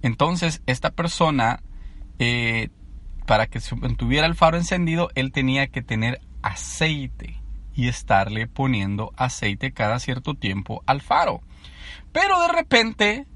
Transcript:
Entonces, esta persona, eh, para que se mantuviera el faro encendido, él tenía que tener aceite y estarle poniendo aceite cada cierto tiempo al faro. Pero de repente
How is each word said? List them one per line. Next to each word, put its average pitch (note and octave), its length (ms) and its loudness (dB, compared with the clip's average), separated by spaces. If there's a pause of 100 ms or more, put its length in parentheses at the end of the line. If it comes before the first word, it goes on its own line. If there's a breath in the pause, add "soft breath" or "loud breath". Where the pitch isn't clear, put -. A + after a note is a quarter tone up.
Entonces, D#3+ 640 2
esta B2+ 240 0
persona, C#3+ 720 2 (560 soft breath)
eh, A#2 500 2 (580)
para A2 200 4
que - 140 -6
se - 160 -6
mantuviera B2 500 2
el E3 80 2
faro E3 240 6
encendido, E3+ 560 0
él C3 180 -2
tenía C3+ 360 2
que B2+ 140 -6
tener A#2+ 380 -2 (220)
aceite - 960 -4 (340)
y B2 140 2
estarle G#2+ 580 2
poniendo A2 720 -2
aceite B2 560 -2
cada A2 280 0
cierto B2+ 340 -4
tiempo G2 520 -4
al C#3+ 140 2
faro. - 420 2 (680 loud breath)
Pero F#4 300 4
de E4+ 60 4
repente A#3 880 2